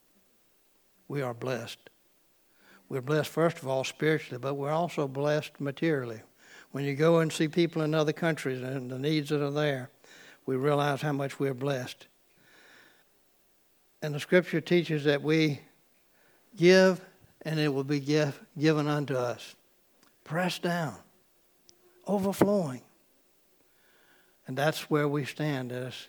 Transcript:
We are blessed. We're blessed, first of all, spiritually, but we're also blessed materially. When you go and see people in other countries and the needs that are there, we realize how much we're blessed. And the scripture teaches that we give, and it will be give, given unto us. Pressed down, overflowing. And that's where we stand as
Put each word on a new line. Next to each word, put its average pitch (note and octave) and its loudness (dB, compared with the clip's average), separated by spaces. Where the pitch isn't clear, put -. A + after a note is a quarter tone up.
We C#3+ -6
are B2 -4
blessed. A#2 -6
We're C3+ -4
blessed, C#3+ 0
first E3 0
of C3 -8
all, C3 -2
spiritually, D3+ -2
but C3+ -6
we're C#3+ -4
also D#3+ -2
blessed C#3+ -2
materially. C#3 -4
When C#3+ -4
you C#3+ -2
go E3 6
and D#3+ 0
see E3 0
people D#3+ 0
in D3+ 0
other D#3 2
countries C#3+ -2
and B2+ -6
the B2+ -8
needs D3 0
that D3 0
are C#3+ -2
there, C#3+ -2
we C3 0
realize C#3+ 2
how D3+ -2
much C#3 -4
we're C#3 -2
blessed. B2+ -6
And D3+ -4
the C#3+ -6
scripture F3 2
teaches D#3 0
that C#3+ 2
we D3+ 2
give, F#3 8
and D#3 -2
it D3+ 2
will C3+ 0
be C#3+ 0
give, C#3+ 0
given D3+ 4
unto D3 -2
us. B2 -4
Pressed F3 -4
down, E3+ -2
overflowing. F#3+ 0
And C3 -8
that's D3 -2
where D3 2
we C#3+ -2
stand C3 -4
as B2+ -10